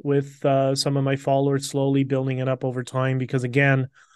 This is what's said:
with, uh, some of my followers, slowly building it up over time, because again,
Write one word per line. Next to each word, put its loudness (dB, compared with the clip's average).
with, -2
uh, 2
some 0
of 0
my 0
followers, 0
slowly 2
building -2
it -4
up -4
over -4
time, -2
because -2
again, 2